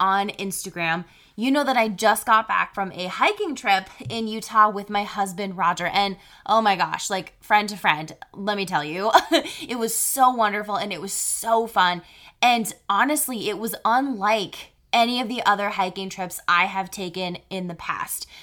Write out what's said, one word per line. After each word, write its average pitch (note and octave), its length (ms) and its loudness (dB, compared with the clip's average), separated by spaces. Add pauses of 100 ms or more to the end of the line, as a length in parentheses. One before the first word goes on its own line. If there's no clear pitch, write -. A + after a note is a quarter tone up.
on G3 300 2
Instagram, F3 720 -4 (320)
you A#3 140 0
know C#4+ 140 2
that C4 120 2
I A3+ 120 4
just A3 360 2
got A3 240 4
back G3 260 -2
from F#3+ 180 -4
a F3+ 140 -8
hiking E4+ 480 0
trip F#3+ 340 0 (200)
in A3+ 200 -4
Utah G#3+ 420 4
with G3+ 180 -6
my G#3 160 0
husband, F#3+ 520 -4
Roger. F3 300 0
And G3 300 0 (300)
oh A3+ 160 4
my G3+ 140 4
gosh, E3 340 -2
like, F#3 320 -6
friend G#3 260 4
to G#3 80 -8
friend, D#3+ 400 0 (160)
let G3+ 240 -4
me G3 80 -2
tell E3+ 200 -2
you, F3+ 260 -2 (100)
<laughs> - 100 -4
it - 480 -2
was A3+ 160 -2
so B3+ 360 2
wonderful G#3 460 0
and G3 160 -4
it E3 80 -8
was G3 120 -10
so A3+ 540 0
fun. F3+ 360 2 (400)
And A#3 320 4 (140)
honestly, A#3+ 600 0
it G3+ 100 -2
was G#3 160 -4 (100)
unlike A3 880 0 (200)
any A#3+ 280 2
of A#3 80 -4
the A#3+ 160 -4
other G3+ 260 2
hiking F#3+ 380 -4
trips F#3 380 -8
I F3 200 4
have F#3+ 240 -4
taken F3+ 480 -6 (120)
in F#3 180 -6
the E3+ 60 -10
past. - 520 -8 (160)